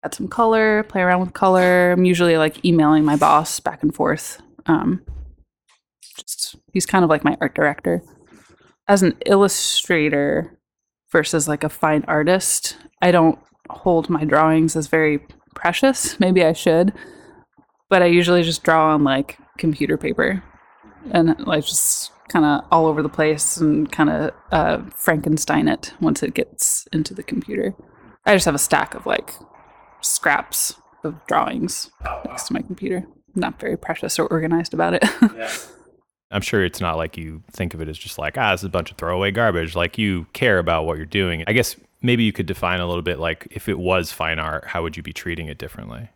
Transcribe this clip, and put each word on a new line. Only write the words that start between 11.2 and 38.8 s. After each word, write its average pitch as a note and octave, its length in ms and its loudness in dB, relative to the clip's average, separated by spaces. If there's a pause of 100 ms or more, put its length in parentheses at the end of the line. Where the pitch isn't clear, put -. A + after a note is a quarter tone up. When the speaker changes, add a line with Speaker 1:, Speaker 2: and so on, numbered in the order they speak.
Speaker 1:
like, D3+ 160 -2
a D3+ 60 -2
fine D3+ 380 0
artist, D#3+ 720 0 (240)
I F3+ 100 4
don't D#3+ 260 4 (320)
hold E3 400 0
my D#3 140 -2
drawings D#3+ 520 4
as D3+ 120 -4
very D3+ 320 2 (360)
precious. - 640 0
Maybe F#3 260 4
I D#3+ 80 4
should, F3 400 2 (960)
but F#3 120 6
I F3 40 6
usually F3 380 4
just E3 200 -4
draw D#3 300 4
on, D3 100 4
like, C3+ 340 0 (200)
computer D3+ 400 -2
paper D#3+ 460 -2 (680)
and, E3 240 4 (100)
like, D3+ 200 -2
just - 460 -4 (180)
kinda D3+ 420 0
all E3 160 4
over D3+ 140 0
the D3 80 -2
place D3+ 480 0
and D3+ 340 2
kinda, D#3 420 0 (180)
uh, E3 280 2 (160)
Frankenstein D#3 720 0
it - 340 -4
once D#3+ 220 0
it - 100 -6
gets - 600 -4
into D#3 200 -4
the G3 100 -14
computer. - 500 -6 (520)
I G#3 100 6
just F3+ 100 2
have D3+ 100 2
a C#3+ 40 -2
stack - 360 0
of, - 100 -14
like, - 280 -4 (680)
scraps - 720 -4 (280)
of D#3 120 -8 (120)
drawings - 640 -4 (360)
next - 220 -12
to - 60 -6
my - 80 -4
computer. F#3 440 -8 (300)
Not - 240 -6
very D#3+ 180 -6
precious - 420 -6
or D#3 80 0
organized E3 460 -2
about E3 200 0
it. - 100 0 (180)
<laughs> A3 140 4
Speaker 2:
Yeah. - 160 -10 (800)
I'm G2 120 -4
sure G2 240 0
it's - 160 -6
not E2+ 160 -2
like D#2+ 180 -6
you D#2+ 260 -12 (120)
think F2+ 200 -6
of D#2+ 60 -14
it D#2+ 80 -8
as D#2 100 -12
just - 200 -14
like, D2+ 200 -6
"Ah, A2 140 0
this F2+ 80 0
is F#2+ 60 -10
a F2+ 40 -6
bunch E2+ 220 -4